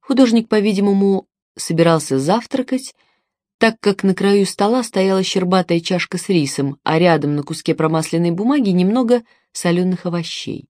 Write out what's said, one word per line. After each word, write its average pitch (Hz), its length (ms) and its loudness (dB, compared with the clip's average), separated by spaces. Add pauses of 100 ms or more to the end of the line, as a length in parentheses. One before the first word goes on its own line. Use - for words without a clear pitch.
Художник, 233 480 2
по-видимому, 196 800 0 (280)
собирался 165 640 0
завтракать, 254 760 -4 (640)
так 226 240 0
как 196 240 -2
на 190 100 2
краю 196 300 2
стола 214 380 0
стояла 190 400 0
щербатая 185 580 0
чашка 175 380 -4
с - 100 -12
рисом, 143 540 -2
а 160 160 0
рядом 151 380 2
на 147 60 -4
куске 160 320 -4
промасленной 165 580 0
бумаги 226 360 0
немного 226 540 2 (300)
солёных 180 520 -2
овощей. - 640 -8